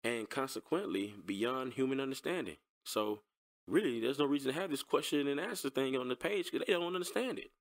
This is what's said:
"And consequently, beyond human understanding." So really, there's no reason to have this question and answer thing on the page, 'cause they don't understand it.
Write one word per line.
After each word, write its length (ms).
"And 240
consequently, 840
beyond 480
human 260
understanding." 560
So 380
really, 320
there's 200
no 60
reason 280
to 80
have 80
this 140
question 440
and 100
answer 320
thing 280
on 100
the 80
page, 340
'cause 160
they 60
don't 240
understand 440
it. 220